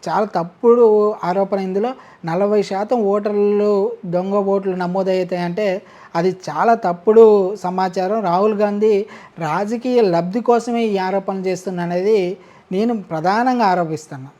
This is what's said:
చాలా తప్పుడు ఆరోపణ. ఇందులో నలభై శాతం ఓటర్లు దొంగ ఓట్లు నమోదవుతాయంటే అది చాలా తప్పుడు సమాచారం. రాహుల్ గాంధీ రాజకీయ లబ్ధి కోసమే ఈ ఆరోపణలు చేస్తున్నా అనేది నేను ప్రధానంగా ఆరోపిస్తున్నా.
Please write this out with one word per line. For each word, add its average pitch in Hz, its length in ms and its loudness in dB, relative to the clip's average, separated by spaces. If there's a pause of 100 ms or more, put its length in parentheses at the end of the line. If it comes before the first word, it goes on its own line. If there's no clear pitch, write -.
చాలా 175 160 0
తప్పుడు 214 880 2 (100)
ఆరోపణ. 190 340 0
ఇందులో 196 360 -4 (300)
నలభై 196 380 0
శాతం 214 400 -2
ఓటర్లు 208 920 0 (140)
దొంగ 180 280 -2
ఓట్లు 196 420 0
నమోదవుతాయంటే 185 1040 -2 (340)
అది 175 140 2
చాలా 185 440 0
తప్పుడు 208 840 4
సమాచారం. 185 680 -4
రాహుల్ 196 320 0
గాంధీ 208 520 0 (320)
రాజకీయ 208 600 -2
లబ్ధి 180 400 0
కోసమే 233 440 0
ఈ 208 140 -2
ఆరోపణలు 190 420 -4
చేస్తున్నా 185 420 -6
అనేది 180 540 0 (360)
నేను 220 300 -2
ప్రధానంగా 214 640 0
ఆరోపిస్తున్నా. 160 640 -2 (120)